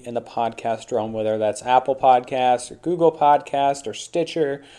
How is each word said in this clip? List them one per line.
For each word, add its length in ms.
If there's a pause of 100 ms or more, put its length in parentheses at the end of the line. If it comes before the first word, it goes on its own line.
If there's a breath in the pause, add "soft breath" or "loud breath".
in 100
the 80
podcast 680
realm, 200
whether 260
that's 240
Apple 340
Podcasts 760
or 60
Google 340
Podcasts 800
or 60
Stitcher 680 (160 soft breath)